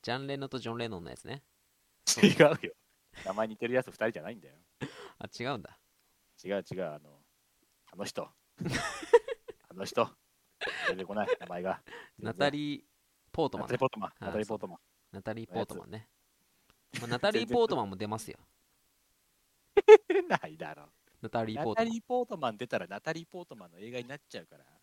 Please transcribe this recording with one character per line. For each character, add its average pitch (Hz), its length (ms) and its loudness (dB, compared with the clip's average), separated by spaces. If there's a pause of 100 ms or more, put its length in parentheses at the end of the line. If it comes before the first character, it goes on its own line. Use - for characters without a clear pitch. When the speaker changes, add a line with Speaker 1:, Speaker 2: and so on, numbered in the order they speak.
Speaker 1:
ジ - 80 -8
ャ 123 80 -4
ン 139 80 -8
レ 139 100 -4
ノ 135 140 -8
と 131 80 -6
ジ 117 100 -8
ョ 113 60 -6
ン・ 120 40 -8
レ 117 80 -4
ノ 101 140 -8
ン 85 40 -14
の 73 40 -12
や 62 80 -12
つ - 80 -20
ね。 139 180 -12 (800)
Speaker 2:
違 202 40 10 (160)
う 151 240 8
よ。 - 80 -10 (500)
名 95 80 -4
前 110 160 -2
似 107 80 -10
て 120 100 -4
る 117 60 0
や 127 100 2
つ - 40 -8
二 - 80 -16
人 110 160 -2
じ 98 80 -10
ゃ 76 40 -14
な 87 100 -10
い 120 40 -14
ん 98 60 -20
だ 135 80 -20
よ。 143 60 -20 (240)
Speaker 1:
<laughs> - 380 -12
あ、 - 120 -12 (100)
違 120 40 -6
う 135 120 -4
ん 98 60 -10
だ。 - 180 -20 (640)
Speaker 2:
違 92 80 -4
う 98 180 -2
違 - 100 -8
う、 90 40 -2
あ 76 140 -8
の、 73 240 -20 (680)
あ - 60 -20
の - 80 -6
人。 - 240 -8 (300)
Speaker 1:
<laughs> - 1120 0
Speaker 2:
あ - 20 -20
の 175 140 -10
人。 - 280 0 (720)
出 - 80 -2
て 92 100 -8
こ 101 80 -8
な 104 100 0
い、 - 40 -4 (120)
名 - 60 -12
前 87 160 -8
が。 92 200 -4 (360)
全 - 0 -
然。 107 80 -8
Speaker 1:
ナ 113 80 -4
タ 143 160 2
リ 147 300 -6
ー・ - 40 -20 (480)
ポ 156 140 2
ー - 20 0
ト - 80 -6
マ - 80 -4
ン - 40 -10
だ。 123 40 -2
Speaker 2:
ナ 123 60 -2
タ 131 80 2 (500)
リ 107 80 0
ー・ - 20 -8
ポ 110 100 -4
ー - 20 -8
ト 101 100 -8
マ 87 60 -14
ン。 - 40 -20
Speaker 1:
あ、 - 20 -20 (320)
Speaker 2:
ナ 98 100 -14
タ 110 100 -6
リ 113 140 -10
ー・ - 20 -20
ポ 110 140 -6
ー - 20 -2
ト - 120 -14
マ 87 80 -12
ン。 - 20 -20
Speaker 1:
そ - 0 -
う。 - 0 -
ナ - 0 -
タ - 0 -
リ - 0 -
ー・ - 0 -
ポ - 0 -
ー - 0 -
ト - 0 -
マ - 0 -
ン - 40 -18
ね。 98 60 -12
Speaker 2:
の - 0 -
や 107 80 -16 (960)
つ。 - 20 -8
Speaker 1:
ま 120 60 -8
あ、 - 20 -10
ナ 120 120 -2
タ 202 100 2
リ 220 160 0
ー・ 220 40 -8
ポ 240 140 4
ー - 20 2
ト 190 100 0
マ 117 80 0
ン 98 60 -6
も 95 60 -8
出 104 100 -6
ま 107 120 -4
す - 120 -12
よ。 - 80 -14 (1400)
Speaker 2:
全 415 120 6
然 427 200 12
出 359 160 2
て 359 60 -6
な 185 200 0
い 160 100 -18
だ 156 160 -10
ろ。 147 180 -20 (300)
Speaker 1:
ナ 113 80 -8
タ 117 160 0
リ 110 80 -6
ー・ - 20 -6
ポ 143 60 -4
ー - 20 -2
ト 185 40 0
マ 214 40 0
ン。 - 20 0
Speaker 2:
ナ - 20 0
タ 226 80 2
リ 226 140 -4
ー・ 220 80 -10
ポ 247 160 0
ー 240 40 -4
ト 214 100 -10
マ 135 140 -2
ン 104 80 -12
出 123 80 -6
た 120 120 -4
ら 92 80 -6
ナ 98 140 -10
タ 160 140 -6
リ 165 80 -10
ー・ 165 40 -18
ポ 180 140 -16
ー 175 60 -16
ト 131 100 -20
マ 95 120 -20
ン - 40 -20
の 85 60 -20
映 107 120 -14
画 123 120 -8
に 120 40 -12
な 135 100 -12
っ 147 120 -16
ち - 100 -14
ゃ 85 40 -14
う 82 40 -20
か 76 120 -20
ら。 69 80 -20 (160)